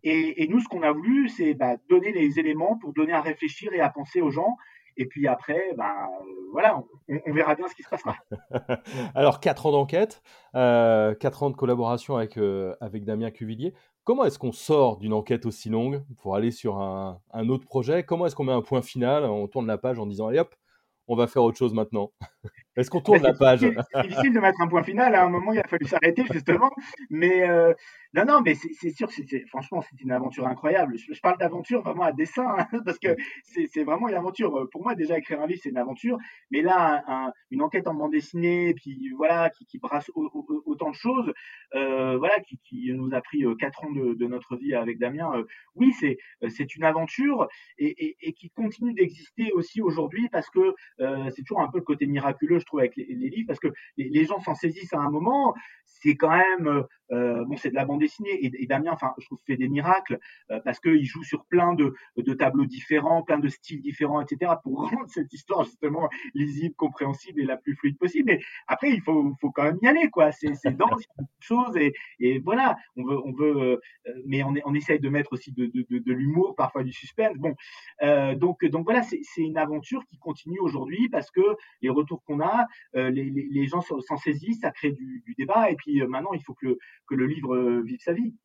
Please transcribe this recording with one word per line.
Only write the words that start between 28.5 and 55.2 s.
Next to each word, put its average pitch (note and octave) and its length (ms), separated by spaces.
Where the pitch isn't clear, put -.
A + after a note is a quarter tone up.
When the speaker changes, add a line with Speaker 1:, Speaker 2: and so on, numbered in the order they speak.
Speaker 1:
c'est, D#3+ 180
c'est E3+ 180
sûr, F3+ 200
c'est, C#3 180
c'est, C3 200
franchement, C#3 340
c'est - 180
une C3 120
aventure B2+ 340
incroyable. C3 500
Je, C3 160
je - 80
parle F3+ 180
d'aventure F3 440
vraiment F3 220
à D#3 80
dessein, E3 340
hein, - 140
<laughs> A3+ 160
parce E3+ 120
que G3 100
Speaker 2:
Ouais. E3 80
Speaker 1:
c'est, E3 240
c'est - 160
vraiment F3 260
une G3+ 60
aventure. F3+ 420
Euh, C3 140
pour F3+ 140
moi, A#3+ 100
déjà, E3 240
écrire - 240
un D#3 60
livre, F3+ 140
c'est C#4 80
une B3+ 80
aventure. B3 380
Mais D3 100
là, D#3 440
un, C3 200
un, B2+ 60
une - 100
enquête D#3 280
en E3 60
bande D3+ 180
dessinée, F3 600
puis C3+ 420
voilà, E3 340
qui, - 160
qui - 120
brasse - 360
au-, D#3 180
au-, D3 160
au-, - 160
autant D3+ 260
de C#3 60
choses, B3+ 360
euh, C3 440
voilà, C#3 220
qui, C3 180
qui B2 360
nous C3 180
a B2+ 80
pris, C#3+ 240
euh, A#2 120
quatre C#3+ 280
ans D3+ 60
de, C3 240
de A#2+ 120
notre B2 300
vie C3+ 180
avec A#2 240
Damien. C#3+ 360
Euh, A2+ 100
oui, B3+ 240
c'est, C#3 200
euh, A2+ 40
c'est C3+ 280
une D#3 80
aventure E3 640
et, D4 100
et, D#4 160
et D#4+ 100
qui - 180
continue A#3 440
d'exister G#3 580
aussi F3+ 300
aujourd'hui E3+ 480
parce - 200
que, F#3+ 240
euh, C4+ 300
c'est - 120
toujours F#3+ 180
un D3 80
peu C3 100
le E3+ 60
côté D3 220
miraculeux, C#3+ 540
je - 60
trouve, D3 140
avec B2 140
les, C3 120
les - 240
livres, A3+ 160
parce - 120
que - 140
les, C3+ 120
les D3+ 160
gens G3 160
s'en E3+ 140
saisissent E3+ 380
à D#3 80
un C#3+ 100
moment. A#3+ 440